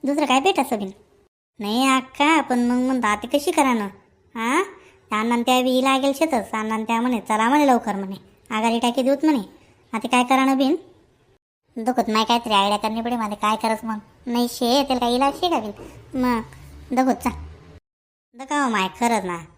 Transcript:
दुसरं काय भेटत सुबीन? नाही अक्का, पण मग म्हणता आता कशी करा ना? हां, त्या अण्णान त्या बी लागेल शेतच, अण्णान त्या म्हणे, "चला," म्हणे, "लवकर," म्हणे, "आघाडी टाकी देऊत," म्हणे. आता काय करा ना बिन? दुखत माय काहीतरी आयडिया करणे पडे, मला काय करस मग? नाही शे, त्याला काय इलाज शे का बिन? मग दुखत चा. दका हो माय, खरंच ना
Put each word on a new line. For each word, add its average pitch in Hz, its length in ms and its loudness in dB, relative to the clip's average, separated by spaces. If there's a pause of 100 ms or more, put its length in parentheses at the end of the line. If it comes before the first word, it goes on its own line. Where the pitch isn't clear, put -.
दुसरं 285 220 0
काय 254 140 4
भेटत 370 200 0
सुबीन? 214 300 -2 (680)
नाही 226 280 0
अक्का, 277 540 2
पण 247 180 0
मग 247 260 2
म्हणता 254 220 0
आता 208 260 -2
कशी 294 180 0
करा 277 220 2
ना? 214 140 -2 (480)
हां, 247 280 0 (460)
त्या 214 100 -2
अण्णान 233 220 0
त्या 254 200 2
बी 254 220 2
लागेल 269 320 2
शेतच, 277 380 -2
अण्णान 220 300 -4
त्या 226 180 0
म्हणे, 247 180 0
"चला," 220 300 0
म्हणे, 294 180 4
"लवकर," 240 280 2
म्हणे, 196 200 -8 (400)
"आघाडी 226 240 0
टाकी 240 220 0
देऊत," 269 220 2
म्हणे. 311 160 4 (540)
आता 226 140 -6
काय 247 160 2
करा 262 220 2
ना 269 80 4
बिन? 269 220 2 (1000)
दुखत 233 320 -2
माय 214 140 2
काहीतरी 233 300 0
आयडिया 202 240 2
करणे 220 240 -4
पडे, 240 140 -4
मला 214 200 -6
काय 214 200 0
करस 220 280 -2
मग? 220 140 -6 (280)
नाही 240 220 0
शे, 247 360 0
त्याला 262 160 -2
काय 240 160 0
इलाज 277 180 2
शे 359 160 -2
का 320 100 0
बिन? 214 120 -8 (500)
मग 247 200 0 (540)
दुखत 262 220 2
चा. - 120 -4 (1040)
दका 269 300 -2
हो 262 60 0
माय, 196 180 0 (120)
खरंच 226 260 0
ना 175 120 -6 (200)